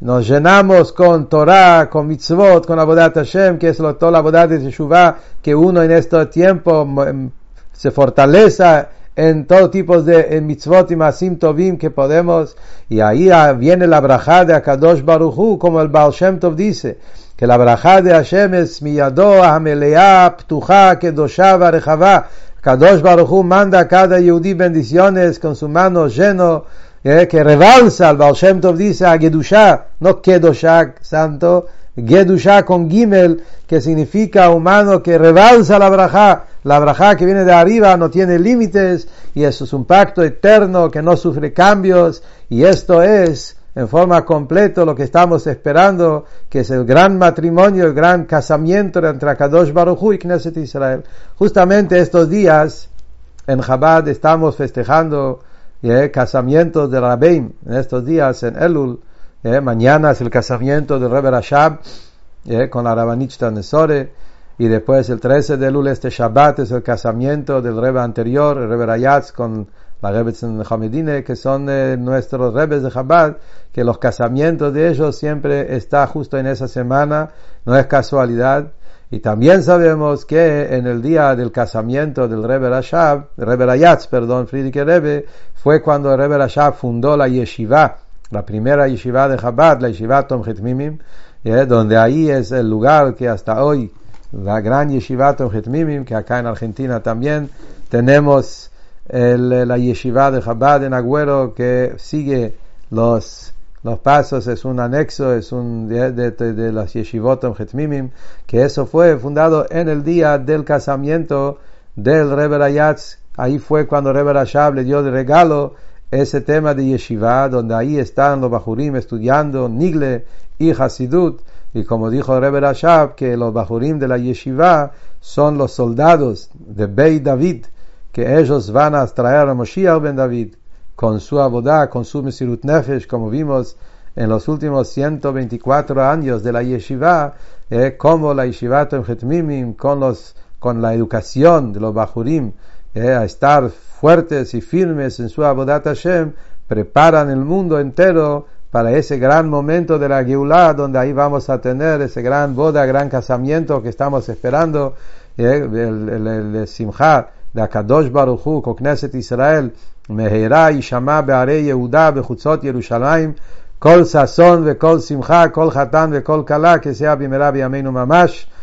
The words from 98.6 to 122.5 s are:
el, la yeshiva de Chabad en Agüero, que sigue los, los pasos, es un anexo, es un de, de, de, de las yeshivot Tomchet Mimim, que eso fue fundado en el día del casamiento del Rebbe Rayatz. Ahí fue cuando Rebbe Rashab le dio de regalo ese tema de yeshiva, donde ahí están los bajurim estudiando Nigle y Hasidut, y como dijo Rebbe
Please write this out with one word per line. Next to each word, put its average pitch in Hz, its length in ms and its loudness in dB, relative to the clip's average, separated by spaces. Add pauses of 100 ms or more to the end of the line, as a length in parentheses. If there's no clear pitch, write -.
el, 123 580 0
la 123 100 -2
yeshiva 123 540 0
de 131 100 -2
Chabad 131 440 0
en 131 100 -4
Agüero, 135 580 -2
que 123 440 -2
sigue 135 580 -4 (360)
los, 113 640 -4 (300)
los 113 160 -6
pasos, 139 480 -2
es 120 180 -6
un 131 140 -6
anexo, 131 560 -4
es 110 160 -6
un 117 380 -8
de, 123 240 -4
de, 120 180 -4
de, 113 220 -6
de 113 200 -4
las 107 200 -6
yeshivot 117 480 -4
Tomchet 107 340 -8
Mimim, 139 360 -6 (360)
que 127 160 0
eso 139 240 -2
fue 165 300 2
fundado 151 520 -2
en 165 200 -4
el 147 160 -4
día 156 340 0
del 147 260 -4
casamiento 143 920 -4 (380)
del 143 340 0
Rebbe 147 280 -2
Rayatz. 147 600 -2 (180)
Ahí 131 220 -2
fue 151 300 -2
cuando 139 240 -2
Rebbe 143 200 0
Rashab 139 420 0
le 131 100 -4
dio 143 180 -2
de 139 80 -4
regalo 143 640 0 (360)
ese 139 320 -2
tema 151 320 -2
de 135 100 -4
yeshiva, 123 640 -2
donde 117 260 -4
ahí 139 240 -4
están 139 420 -2
los 127 100 -4
bajurim 117 460 -6
estudiando 127 720 -4
Nigle 135 560 -4 (340)
y 160 140 0
Hasidut, 131 680 -4 (320)
y 110 120 -4
como 113 260 -4
dijo 131 280 -2
Rebbe 139 220 0